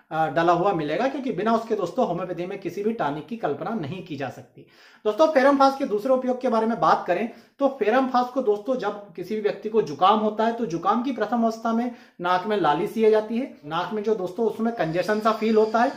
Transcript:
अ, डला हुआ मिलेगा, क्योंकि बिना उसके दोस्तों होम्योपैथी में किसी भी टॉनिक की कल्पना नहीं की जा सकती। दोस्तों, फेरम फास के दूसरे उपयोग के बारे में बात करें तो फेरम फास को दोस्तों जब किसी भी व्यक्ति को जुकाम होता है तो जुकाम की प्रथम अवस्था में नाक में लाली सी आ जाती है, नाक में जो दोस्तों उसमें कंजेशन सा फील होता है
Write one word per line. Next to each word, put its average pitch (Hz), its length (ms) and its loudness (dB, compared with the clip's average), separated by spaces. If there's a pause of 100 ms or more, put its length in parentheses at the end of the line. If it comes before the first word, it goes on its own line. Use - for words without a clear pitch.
(120)
अ, 160 160 0
डला 165 240 2
हुआ 180 200 2
मिलेगा, 165 360 0
क्योंकि 269 240 -4
बिना 214 220 0
उसके 226 200 -2
दोस्तों 247 320 0
होम्योपैथी 180 400 -4
में 196 140 -10
किसी 170 220 -6
भी 220 100 0
टॉनिक 151 340 -4
की 233 100 -8
कल्पना 165 340 -4
नहीं 180 360 -8
की 151 100 -10
जा 135 120 -6
सकती। - 380 -18 (380)
दोस्तों, 214 220 4
फेरम 277 320 4
फास 269 180 6
के 285 80 -4
दूसरे 208 280 0
उपयोग 254 280 0
के 254 80 -2
बारे 220 180 2
में 226 140 -2
बात 165 260 4
करें 185 240 -2 (280)
तो 277 100 2
फेरम 254 400 0
फास 247 180 2
को 262 160 -4
दोस्तों 208 340 0
जब 202 380 -6
किसी 190 200 -8
भी 214 60 -4
व्यक्ति 202 280 -2
को 214 140 2
जुकाम 185 360 4
होता 214 260 0
है 233 80 2
तो 233 140 -4
जुकाम 185 360 0
की 269 100 -2
प्रथम 226 320 -2
अवस्था 226 280 -2
में 240 220 -2 (260)
नाक 180 260 0
में 214 100 0
लाली 160 300 2
सी 220 200 0
आ 214 40 8
जाती 214 280 2
है, 269 180 -6 (100)
नाक 165 260 -4
में 214 100 -4
जो 214 120 0
दोस्तों 185 320 -2
उसमें 226 280 -2
कंजेशन 175 460 0
सा 220 120 2
फील 220 240 0
होता 220 260 4
है 277 140 2